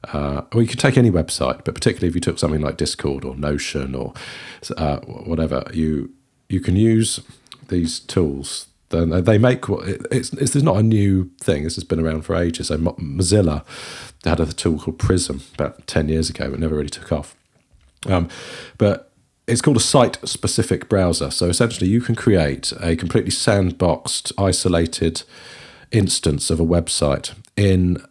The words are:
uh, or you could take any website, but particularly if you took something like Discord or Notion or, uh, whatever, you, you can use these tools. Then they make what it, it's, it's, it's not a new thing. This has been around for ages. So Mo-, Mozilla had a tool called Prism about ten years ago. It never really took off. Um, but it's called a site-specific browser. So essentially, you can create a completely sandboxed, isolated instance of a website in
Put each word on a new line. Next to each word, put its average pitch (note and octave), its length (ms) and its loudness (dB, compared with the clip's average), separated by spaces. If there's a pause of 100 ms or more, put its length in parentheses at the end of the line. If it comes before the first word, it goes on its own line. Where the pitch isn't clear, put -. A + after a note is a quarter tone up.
(120)
uh, C#2+ 300 -4 (120)
or A#2 80 4
you A2+ 60 2
could - 100 -8
take C3+ 180 4
any A#2+ 140 6
website, D#2+ 540 -2
but D#2 100 -4
particularly - 320 0
if E2+ 80 -2
you F2+ 60 0
took E2 180 -2
something D2+ 220 0
like C#2+ 160 -2
Discord C#2 480 -4
or B1+ 100 -8
Notion C#2 640 -4
or, B1+ 160 -6 (640)
uh, D2+ 240 -2
whatever, D#2+ 720 -4
you, D#2 380 -2 (380)
you F#2 120 0
can F#2 160 2
use A2+ 420 4 (500)
these E2+ 300 -2
tools. C#2+ 680 -2 (240)
Then E2 200 2 (140)
they G#2+ 120 6
make B2 320 4
what G2 180 -2
it, - 240 -6
it's, - 240 -2
it's, - 220 0
it's C#3 80 4
not F#2+ 120 4
a G#2+ 60 4
new G2+ 480 4 (100)
thing. D2+ 240 0
This E2+ 100 -4
has F2 100 -8
been D#2+ 160 -2
around D#2+ 220 -2
for E2+ 120 -4
ages. F2 340 -2
So D2+ 100 -2
Mo-, E2 200 0
Mozilla E2+ 640 2 (600)
had E2 160 0
a D#2 100 2
tool D#2+ 280 -2
called - 200 -8
Prism D2+ 440 0 (100)
about - 340 -6
ten D2+ 220 -2
years D#2+ 220 0
ago. - 240 -6
It - 40 -8
never D#2 180 -2
really D2 120 -4
took - 240 -8
off. C#2+ 240 -6 (680)
Um, F2+ 240 2 (480)
but - 340 2 (340)
it's A#2+ 140 2
called C#3+ 160 4
a G#2+ 40 4
site-specific - 1080 0
browser. E2+ 420 2
So - 200 0
essentially, F#2+ 400 0
you A#2 100 4
can A#2+ 140 -2
create D#2 680 2
a E2+ 160 0
completely F#2 340 -2
sandboxed, F#2 1080 0
isolated E2+ 840 0 (680)
instance E2+ 560 2
of E2 100 0
a E2 60 2
website D#2+ 720 0 (220)
in F#2 540 4